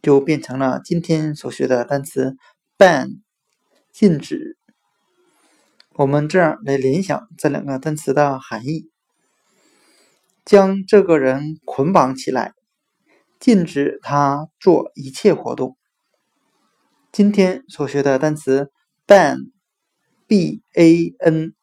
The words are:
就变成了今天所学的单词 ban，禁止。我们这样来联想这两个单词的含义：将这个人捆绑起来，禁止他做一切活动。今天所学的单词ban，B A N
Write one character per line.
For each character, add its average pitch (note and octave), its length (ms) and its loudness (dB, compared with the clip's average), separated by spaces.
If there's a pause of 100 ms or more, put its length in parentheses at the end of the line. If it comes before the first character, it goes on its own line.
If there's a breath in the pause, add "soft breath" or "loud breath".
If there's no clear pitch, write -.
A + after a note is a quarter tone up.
就 C#3 180 4
变 D3 180 -2
成 - 200 -10
了 C3 240 -2
今 E3+ 180 -4
天 D#3 320 -4
所 D3 180 -12
学 C#3 140 -6
的 B2 180 -2
单 C#3 200 -6
词 C3 320 -6 (420 soft breath)
ban， D#3+ 440 2 (720)
禁 F3 280 2
止。 - 400 -12 (1300)
我 C#3+ 120 0
们 D3 240 0
这 F#3 80 0
样 E3 260 2
来 C#3 140 -2
联 C3+ 240 -2
想 - 340 -6
这 - 140 -4
两 C#3+ 160 -6
个 C3+ 140 -8
单 D3+ 160 -8
词 C#3+ 180 -6
的 C#3 260 0
含 A2 240 -12
义： D3+ 280 -10 (1500)
将 G3 400 2
这 G3+ 160 6
个 E3+ 160 4
人 C#3 480 -2
捆 C#3+ 260 -2
绑 C3 240 2
起 - 140 -10
来， B2+ 240 -4 (840)
禁 G3 260 2
止 C#3+ 380 -4
他 C#3+ 440 -2 (120)
做 - 340 2
一 C3+ 160 -14
切 E3+ 240 0
活 B2 220 -8
动。 C3 200 -8 (1400)
今 G#3 200 2
天 F#3+ 380 0
所 C#3+ 180 -8
学 C#3 160 -2
的 C3+ 160 0
单 D3+ 160 -2
词 C#3 360 -4 (360)
ban，B - 1500 -2 (120)
A E3+ 440 4
N D#3+ 460 -2